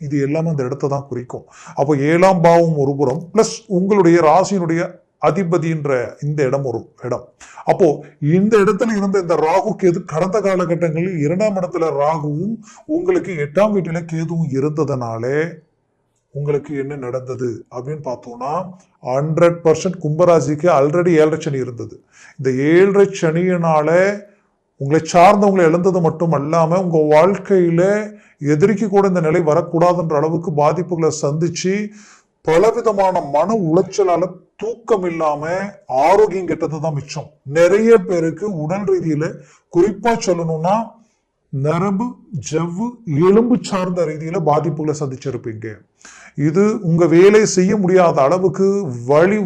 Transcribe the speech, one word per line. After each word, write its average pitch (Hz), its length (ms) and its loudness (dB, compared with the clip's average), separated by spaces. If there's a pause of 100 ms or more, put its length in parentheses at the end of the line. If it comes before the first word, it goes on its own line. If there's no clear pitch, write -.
இது 143 100 -4 (100)
எல்லாமே 160 260 -2
அந்த 139 140 -4
இடத்தை 135 260 -4
தான் 139 180 -4
குறிக்கும். 123 360 -12 (340)
அப்போ 143 140 0 (160)
ஏழாம் 180 340 4
பாவம் 170 380 6
ஒரு 139 160 2
புறம், 143 240 0 (120)
பிளஸ் 220 200 2 (240)
உங்களுடைய 185 400 4 (100)
ராசியினுடைய 170 540 2 (460)
அதிபதின்ற 160 640 -2 (360)
இந்த 151 220 -4
இடம் 135 240 -2
ஒரு 113 80 -4 (280)
இடம். 120 160 -6 (480)
அப்போ 170 160 2 (500)
இந்த 214 160 2 (100)
இடத்துல 214 360 0
இருந்த 196 240 -2
இந்த 170 120 -2 (100)
ராகு 185 260 0 (100)
கேது 180 200 0 (100)
கடந்த 185 340 -2
காலகட்டங்களில் 175 680 -2 (100)
இரண்டாம் 190 360 -2
இடத்துல 175 280 -4 (120)
ராகுவும் 151 520 -4 (440)
உங்களுக்கு 349 360 -2 (120)
எட்டாம் 190 320 0
வீட்டுல 170 240 -4 (100)
கேதுவும் 160 480 -4
இருந்ததனாலே 131 800 -4 (960)
உங்களுக்கு 147 360 -4 (120)
என்ன 139 100 -10 (120)
நடந்தது 123 440 -6 (260)
அப்படின்னு 143 340 -12
பார்த்தோம்னா 120 440 -10 (600)
ஹண்ட்ரட் 165 500 0
பர்சன்ட் 160 400 0
கும்பராசிக்கு 156 720 2
already 165 460 2
ஏழரை 156 240 0
சனி 139 180 -4
இருந்தது. 113 320 -12 (400)
இந்த 135 120 -4 (260)
ஏழரை 196 320 4 (160)
சனியினால 165 640 0 (920)
உங்களை 147 200 0 (100)
சார்ந்தவங்களை 196 560 6
இழந்தது 180 400 2
மட்டும் 160 320 -2
அல்லாம 160 460 0
உங்க 165 140 0 (140)
வாழ்க்கையில 180 720 2 (720)
எதிரிக்கு 202 360 2
கூட 196 220 4
இந்த 180 160 0
நிலை 165 200 2
வரக்கூடாதுன்ற 165 720 0
அளவுக்கு 160 320 -2 (100)
பாதிப்புகளை 160 500 0 (120)
சந்திச்சு 165 500 -2 (760)
பலவிதமான 196 680 2 (200)
மன 185 200 0 (140)
உளைச்சலால 180 580 0 (340)
தூக்கம் 220 500 -4
இல்லாம 156 380 -4 (580)
ஆரோக்கியம் 190 420 2
கெட்டது 160 340 -6
தான் 156 140 -4
மிச்சம். - 320 -12 (280)
நிறைய 202 340 6 (180)
பேருக்கு 165 360 -2 (180)
உடல் 190 280 -4
ரீதியில 156 340 0 (480)
குறிப்பா 214 400 0 (140)
சொல்லணும்னா 165 480 -2 (880)
நரம்பு, 190 420 -2 (420)
ஜவ்வு, 175 380 -4 (400)
எலும்பு 226 300 4 (120)
சார்ந்த 180 420 -2
ரீதியில 160 300 -6 (100)
பாதிப்புகளை 151 500 -2
சந்திச்சிருப்பீங்க. 120 640 -8 (800)
இது 175 160 2 (260)
உங்க 165 140 2 (120)
வேலை 202 260 8 (140)
செய்ய 190 180 2 (100)
முடியாத 175 420 4
அளவுக்கு 185 420 2 (420)
வலி 180 360 4